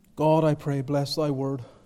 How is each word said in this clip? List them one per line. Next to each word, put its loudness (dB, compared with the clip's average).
God, 4
I 4
pray, -4
bless -2
thy 0
word. -4